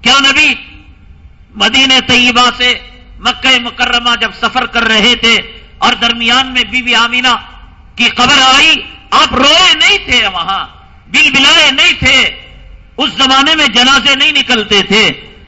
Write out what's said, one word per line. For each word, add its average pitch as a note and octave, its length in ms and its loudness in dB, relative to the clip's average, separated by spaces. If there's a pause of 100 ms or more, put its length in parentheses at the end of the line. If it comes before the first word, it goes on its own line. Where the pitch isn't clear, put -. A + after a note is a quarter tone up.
کیا B3+ 180 0
نبی C#4 340 2 (1000)
مدینہ C4 520 0
طیبہ B3 500 2
سے B3 160 0 (460)
مکہ B3 420 -2
مکرمہ A#3+ 600 -2
جب A3 100 -4 (100)
سفر B3 240 -2
کر A#3 180 -2
رہے A3+ 320 2
تھے A#3 200 0 (420)
اور A#3 160 0
درمیان A#3+ 600 -2
میں B3 100 -2
بی A#3 180 -4
بی A#3+ 140 -2
آمینہ A#3+ 380 0 (640)
کی A#3 140 0
قبر C4 320 2
آئی، C#4 320 4 (380)
آپ C4+ 220 2
روئے D#4+ 400 4
نہیں F4+ 320 2
تھے، A#3+ 220 0
وہاں F3+ 360 -4 (440)
بل D4 260 0
بلائے C#4+ 380 2
نہیں D#4+ 280 2
تھے؟ C4+ 180 2 (800)
اس C#4 200 -4
زمانے C4+ 380 2
میں D4+ 120 0
جنازے B3+ 480 2
نہیں D4 160 0
نکلتے G#3+ 520 0
تھے۔ G#3 200 0 (440)